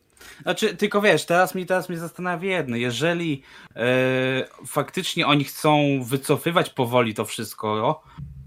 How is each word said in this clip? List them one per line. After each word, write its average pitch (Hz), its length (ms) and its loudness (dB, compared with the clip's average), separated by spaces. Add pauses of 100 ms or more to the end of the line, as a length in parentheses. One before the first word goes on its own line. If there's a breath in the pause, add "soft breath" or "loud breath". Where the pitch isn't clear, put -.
(420 soft breath)
Znaczy, 175 340 0
tylko 202 260 0
wiesz, 180 220 6
teraz 180 300 2
mi, 185 120 -4
teraz 185 220 0
mnie 170 100 -6
zastanawia 180 580 -6
jedno. 131 200 -2
Jeżeli, 139 640 0 (340 soft breath)
e, 127 680 2 (220)
faktycznie 151 600 -2
oni 147 180 4
chcą 151 340 2 (260)
wycofywać 143 640 0
powoli 117 440 2
to 110 100 -2
wszystko, 107 800 -4 (440 loud breath)